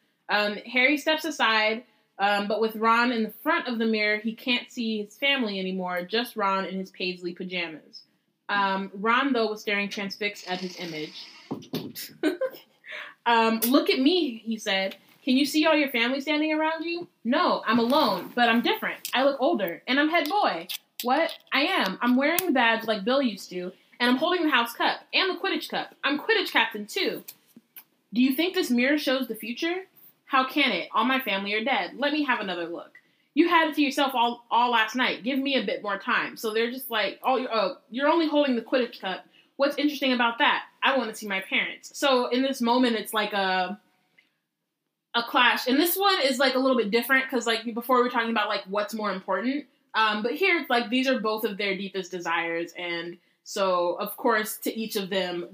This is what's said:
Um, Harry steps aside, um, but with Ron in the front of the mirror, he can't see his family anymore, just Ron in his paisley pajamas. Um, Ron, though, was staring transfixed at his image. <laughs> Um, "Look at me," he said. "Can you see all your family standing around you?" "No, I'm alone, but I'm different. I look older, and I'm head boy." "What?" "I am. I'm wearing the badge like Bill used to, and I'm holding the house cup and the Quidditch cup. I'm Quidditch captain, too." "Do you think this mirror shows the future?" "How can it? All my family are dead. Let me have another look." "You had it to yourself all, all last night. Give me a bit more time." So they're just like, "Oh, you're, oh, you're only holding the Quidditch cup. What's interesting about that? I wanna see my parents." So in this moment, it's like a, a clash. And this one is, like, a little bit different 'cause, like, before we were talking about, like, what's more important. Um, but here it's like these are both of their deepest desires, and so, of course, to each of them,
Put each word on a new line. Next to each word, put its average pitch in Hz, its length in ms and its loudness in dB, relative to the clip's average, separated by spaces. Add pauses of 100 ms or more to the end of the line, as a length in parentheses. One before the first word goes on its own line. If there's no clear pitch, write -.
(280)
Um, 311 280 0 (100)
Harry 254 300 2
steps 311 300 0
aside, 220 580 2 (340)
um, 202 300 2
but 208 120 0
with 220 140 2
Ron 226 380 4
in 226 100 0
the 202 100 -2 (120)
front 330 240 0
of 233 100 -4
the 226 80 0
mirror, 214 320 2
he 220 160 -6
can't - 340 -2
see 220 360 -4
his 202 120 -18
family 254 440 0
anymore, 185 420 -4
just 226 320 -4
Ron 196 300 0
in 185 120 -6
his 190 140 -8
paisley 180 440 -8
pajamas. 175 680 -10 (480)
Um, 196 440 0
Ron, 240 400 2
though, 226 140 2
was 214 120 -8
staring 202 300 -2
transfixed 202 600 -6
at 185 100 -4
his 185 200 -8
image. 156 320 -8 (380)
<laughs> - 720 -10 (1040)
Um, 226 400 2
"Look 285 240 4
at 339 80 2
me," 285 400 2
he 220 180 -6
said. 196 400 -2 (260)
"Can 254 140 2
you 285 80 4
see 311 220 2
all 320 100 6
your 285 140 2
family 254 300 0
standing 302 320 0
around 320 320 -2
you?" 339 240 -6 (160)
"No, 262 420 2
I'm 233 120 2
alone, 233 560 2
but 240 140 4
I'm 233 140 4
different. 277 500 -4
I 240 100 2
look 277 180 2
older, 208 460 0
and 262 140 2
I'm 302 80 2
head 311 220 0
boy." 226 380 0 (340)
"What?" 277 340 0 (160)
"I 262 120 2
am. 277 360 0
I'm 247 160 4
wearing 330 300 2
the 339 60 2
badge 226 340 2
like 208 180 -2
Bill 254 160 2
used 220 300 -4
to, 180 220 -8 (280)
and 240 100 2
I'm 254 60 4
holding 339 280 0
the 302 60 2
house 240 220 2
cup - 280 -2 (120)
and 370 180 2
the - 80 -6
Quidditch 370 300 -4
cup. - 340 -6
I'm 294 160 0
Quidditch 403 340 0
captain, 220 340 0
too." 269 360 -4 (920)
"Do 233 80 4
you 269 100 4
think 339 220 0
this 359 160 0
mirror 247 260 4
shows 262 320 0
the 220 60 -8
future?" 330 500 -6 (400)
"How 262 240 2
can 269 240 0
it? 170 220 -4
All 214 100 2
my 262 160 0
family 202 320 -4
are 220 120 -2
dead. 208 340 -2
Let 294 160 0
me 302 80 0
have 247 180 0
another 175 260 -6
look." - 260 -12 (420)
"You 339 160 4
had 320 180 6
it 302 60 -6
to 302 80 2
yourself 269 320 2
all, 240 360 0
all 240 200 4
last 226 260 2
night. 220 260 0
Give 262 160 -2
me 269 180 0
a 220 100 0
bit 196 160 -4
more 196 160 -4
time." 196 400 -2
So 214 160 -4
they're 233 160 0
just 262 200 -12
like, 208 320 -2
"Oh, 254 140 2
you're, 254 180 -4
oh, 196 220 0 (140)
you're 269 180 0
only 330 180 4
holding 294 300 2
the 226 60 -2
Quidditch - 400 -2
cup. 185 240 -8 (300)
What's 285 200 0
interesting 269 360 0
about 233 260 2
that? 233 240 2 (180)
I 269 160 4
wanna 220 180 -2
see 214 120 -12
my 190 140 -4
parents." - 580 -6
So 262 300 2
in 254 140 0
this 269 180 -2
moment, 240 360 2
it's 202 160 -6
like 208 200 -2
a, 190 460 0 (1400)
a 240 100 0
clash. 240 420 4
And 254 120 4
this 339 180 2
one 381 260 4
is, 262 160 2
like, 262 160 4
a 254 60 2
little 262 160 4
bit 214 160 0
different 262 360 2
'cause, 233 180 -4
like, 220 180 0 (100)
before 247 220 0
we 240 60 6
were 247 80 0
talking 226 200 0
about, 214 180 0
like, 202 200 -4
what's 208 260 -4
more 214 160 -4
important. 202 560 -2 (280)
Um, 214 280 2
but 240 120 -2
here 359 240 2
it's 262 120 -6
like 240 200 2
these 254 180 2
are 254 100 2
both 220 260 -2
of 208 140 -4
their 196 180 -2
deepest 190 360 -6
desires, 170 640 -4
and 170 400 -8 (240)
so, 180 520 0
of 202 220 -8
course, 214 420 0
to - 200 -4
each 220 160 -6
of 196 160 -4
them, 180 440 -4